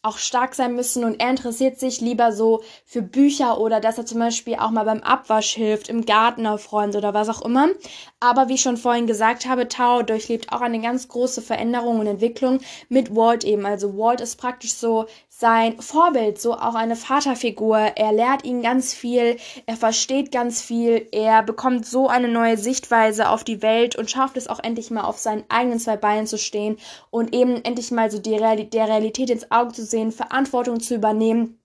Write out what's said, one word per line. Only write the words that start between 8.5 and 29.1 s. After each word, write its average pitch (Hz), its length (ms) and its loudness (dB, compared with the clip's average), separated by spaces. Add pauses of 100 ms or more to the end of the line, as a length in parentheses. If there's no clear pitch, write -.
ich 262 80 0
schon 247 160 0
vorhin 240 300 0
gesagt 220 400 0
habe, 247 200 0
Tao 247 360 2
durchlebt 220 480 -4
auch 240 100 -4
eine 233 180 -2
ganz 240 280 -4
große 247 340 -4
Veränderung 233 580 -2
und 214 80 0
Entwicklung 233 520 0 (280)
mit 233 280 2
Walt 226 280 4
eben. 208 220 0
Also 202 320 -4
Walt 226 240 2
ist 233 160 -8
praktisch 247 360 -8
so 226 340 -2 (300)
sein 226 440 2
Vorbild, 269 580 2
so 233 140 -2
auch 233 220 -4
eine 226 200 -2
Vaterfigur. 233 840 0
Er 214 360 2
lehrt 247 320 2
ihn 247 160 -4
ganz 254 320 0
viel, 240 440 0 (280)
er 226 100 -6
versteht 262 560 0
ganz 240 300 -2
viel, 233 500 0
er 220 320 4
bekommt 226 420 -2
so 262 220 2
eine 247 220 2
neue 226 280 2
Sichtweise 220 720 2
auf 220 140 0
die 220 180 -6
Welt 226 360 2
und 226 120 -6
schafft 269 280 -2
es 254 100 -8
auch - 120 -8
endlich 226 320 -6
mal 220 120 -4
auf - 140 -4
seinen 214 320 -4
eigenen 240 300 0
zwei 226 180 -2
Beinen 214 280 0
zu 214 120 -6
stehen 214 400 -4 (320)
und 233 260 -2
eben 247 300 2
endlich 240 260 -4
mal 226 180 2
so 208 100 -6
die 214 160 -2
Reali-, 214 340 0
der 220 180 2
Realität 220 420 0